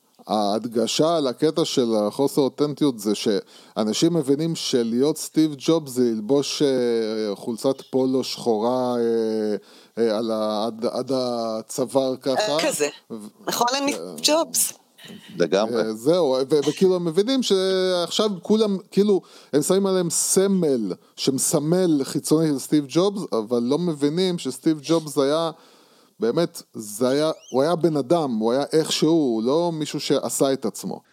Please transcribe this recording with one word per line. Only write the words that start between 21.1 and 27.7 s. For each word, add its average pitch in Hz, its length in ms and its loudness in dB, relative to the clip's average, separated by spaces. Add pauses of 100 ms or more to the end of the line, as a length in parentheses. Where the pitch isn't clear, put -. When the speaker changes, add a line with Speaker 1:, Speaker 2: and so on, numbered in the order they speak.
Speaker 1:
שמסמל 156 880 2
חיצוני 160 440 2
של 139 100 0
סטיב 151 300 0
ג'ובס, 185 340 0 (100)
אבל 120 300 0
לא 139 160 0
מבינים 170 600 0
שסטיב - 440 -2
ג'ובס 151 360 -2
היה, 156 320 2 (720)
באמת, 143 420 0 (120)
זה 110 340 -4
היה, 151 220 2 (220)
הוא 131 100 2
היה 175 140 0